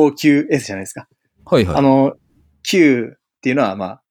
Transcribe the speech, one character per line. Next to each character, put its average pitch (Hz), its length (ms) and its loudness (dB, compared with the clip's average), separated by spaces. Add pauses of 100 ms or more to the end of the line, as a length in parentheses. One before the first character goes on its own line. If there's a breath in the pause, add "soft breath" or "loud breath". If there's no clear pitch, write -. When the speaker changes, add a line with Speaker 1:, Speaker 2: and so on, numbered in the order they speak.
Speaker 1:
オ 143 60 2
ー 143 40 -10
キ 151 140 0
ュ 143 180 2
ー 170 60 -4
エ 143 60 0
ス - 80 -12
じ - 40 -10
ゃ 98 40 -8
な 95 60 -10
い - 20 -10
で - 20 -14
す - 80 -16
か。 - 140 -18 (380)
Speaker 2:
は 170 140 0
い 107 60 2
は 87 80 -4
い。 - 40 -2
Speaker 1:
あ 143 40 2
の、 135 320 2 (500)
Q 135 520 0
っ - 40 -20 (220)
て 131 80 -4
い 127 40 -2
う - 20 -2
の 139 80 0
は、 98 120 -4
ま 101 100 -8
あ、 95 260 -12